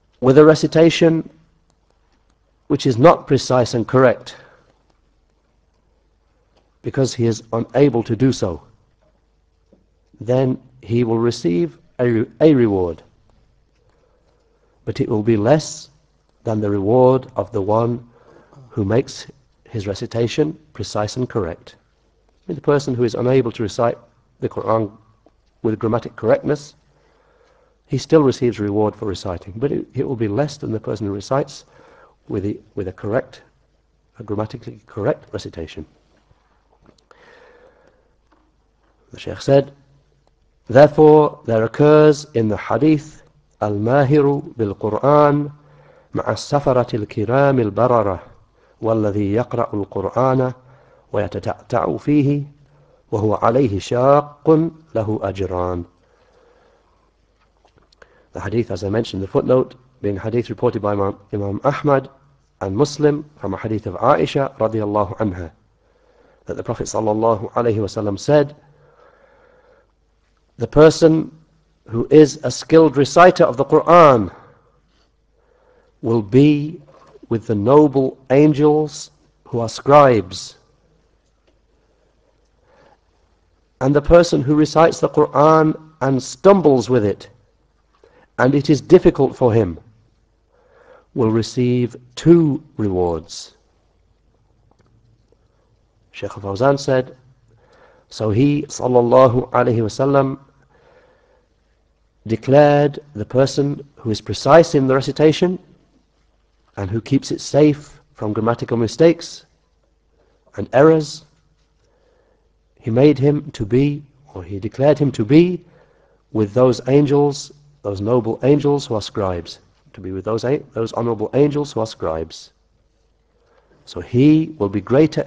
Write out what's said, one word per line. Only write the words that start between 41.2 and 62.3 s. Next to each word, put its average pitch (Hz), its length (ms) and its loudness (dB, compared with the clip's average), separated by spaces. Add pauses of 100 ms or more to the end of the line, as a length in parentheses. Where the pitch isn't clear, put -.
there 113 200 0
occurs 147 680 4
in 113 140 0
the 104 80 -2
hadith, 143 640 -2 (380)
'Al-Mahiru 135 960 0
bil-Qur'an 143 960 0 (640)
ma'a 110 160 -6
as-safarati 127 640 -2
al-kiram 123 640 -2
al-barara, 107 640 0 (580)
walladhi 104 520 -2
yaqra'u 117 420 -4
al-Qur'ana 127 800 -2 (560)
wa 107 100 -4
yatata'ta'u 101 800 -6
fihi, 143 460 0 (640)
wa 110 100 -4
huwa 104 220 -2
alayhi 117 380 0
shaqqun 147 920 0 (240)
lahu 107 260 -4
ajran.'" 90 640 -6 (2500)
The - 80 -14
hadith, 104 300 -6
as 101 140 -8
I 98 40 -6
mentioned 107 320 -4
in 98 60 -8
the - 60 -16
footnote, 131 420 0 (260)
being 101 180 -6
a - 20 -10
hadith 110 280 -6
reported 113 320 -4
by 104 120 -4
Imam, 101 260 -4 (140)
Imam 101 320 -6
Ahmad, 135 440 -2 (520)